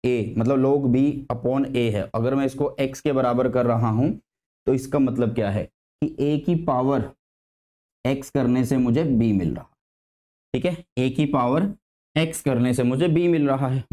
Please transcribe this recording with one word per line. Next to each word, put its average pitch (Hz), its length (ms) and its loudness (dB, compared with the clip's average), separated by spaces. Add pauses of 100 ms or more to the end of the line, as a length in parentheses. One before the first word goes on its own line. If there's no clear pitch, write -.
a, 123 340 0
मतलब 127 240 2
log 139 280 2
b 127 120 4 (300)
upon 123 340 -2
a 120 260 0
है, 101 220 -2
अगर 120 200 0
मैं 139 120 0
इसको 135 340 -4
x 131 200 -4
के 147 120 -2
बराबर 127 380 2
कर 123 160 2
रहा 117 240 2
हूँ 123 200 2 (560)
तो 127 80 2
इसका 139 240 -2
मतलब 123 360 0
क्या 107 160 -2
है 101 140 -2 (380)
कि 147 60 -2
a 147 380 -2
की 175 80 2 (100)
पावर 131 460 0 (920)
x 135 260 -4
करने 127 340 2
से 131 120 0
मुझे 127 280 2
b 117 300 2
मिल 85 200 0
रहा, - 140 -14 (840)
ठीक 127 100 -4
है, 170 120 -2 (220)
a 127 180 2
की 151 100 2
पावर 143 460 0 (440)
x 160 240 -2
करने 123 340 0
से 131 80 0
मुझे 131 260 2
b 170 220 2
मिल 151 180 2
रहा 135 200 0
है। 131 240 -2